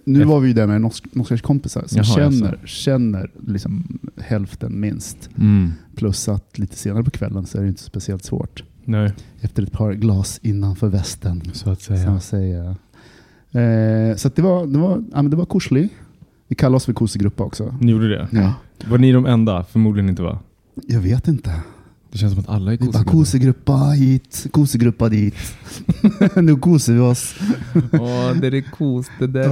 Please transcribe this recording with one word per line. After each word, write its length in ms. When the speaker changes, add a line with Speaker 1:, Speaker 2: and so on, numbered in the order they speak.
Speaker 1:
nu 180
Speaker 2:
Eff- 60
Speaker 1:
var 120
vi 80
ju 60
där 120
med 140
norsk-, 320
norska 260
kompisar 480
som 100
Speaker 2:
Jaha, 80
Speaker 1:
känner, 200
Speaker 2:
alltså. 160
Speaker 1:
känner 640
liksom 520
hälften 600
minst. 580
Speaker 2:
Mm. 340
Speaker 1:
Plus 320
att 300
lite 180
senare 280
på 60
kvällen 360
så 120
är 40
det 60
inte 140
speciellt 420
svårt. 400
Speaker 2:
Nej. 280
Speaker 1:
Efter 220
ett 100
par 200
glas 500
innanför 460
västen, 540
Speaker 2:
Så 180
att 100
säga. 240
Speaker 1:
så 60
att 140
säga. 520
Eh, 680
så 120
att 80
det 60
var, 240
det 120
var, 340
ja, 100
men 80
det 60
var 100
kurslig. 420
Vi 60
kallar 220
oss 80
för 80
kosegruppa 520
också. 360
Speaker 2:
Ni 120
gjorde 160
det? 240
Speaker 1:
Ja. 220
Speaker 2:
Var 100
ni 140
de 140
enda? 380
Förmodligen 440
inte, 140
va? 160
Speaker 1:
Jag 140
vet 280
inte. 220
Speaker 2:
Det 60
känns 140
som 80
att 80
alla 240
är 60
Speaker 1:
Vi 80
bara, 60
Speaker 2:
kosegruppa. 80
Speaker 1:
"Kosegruppa 640
hit, 600
kosegruppa 580
dit." 260
<laughs> 480
Nu 200
koser 360
vi 80
oss. 340
Speaker 2:
Åh, 480
det 60
är 240
kos, 360
det 80
där 160
Speaker 1:
Ja, 100